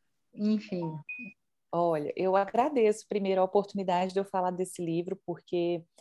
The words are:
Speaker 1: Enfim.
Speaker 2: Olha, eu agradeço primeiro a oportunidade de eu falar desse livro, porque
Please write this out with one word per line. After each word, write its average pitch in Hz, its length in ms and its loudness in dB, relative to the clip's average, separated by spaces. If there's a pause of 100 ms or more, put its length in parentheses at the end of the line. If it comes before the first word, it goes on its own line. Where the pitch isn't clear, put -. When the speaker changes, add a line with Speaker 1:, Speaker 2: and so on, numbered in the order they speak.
(340)
Speaker 1:
Enfim. 202 580 -2 (800)
Speaker 2:
Olha, 165 460 0
eu 185 180 2
agradeço 214 720 2
primeiro 190 360 2
a - 20 6
oportunidade 185 720 0
de 190 40 2
eu 196 60 0
falar 185 260 0
desse 180 320 -4
livro, 175 440 -2
porque 170 560 -2 (180)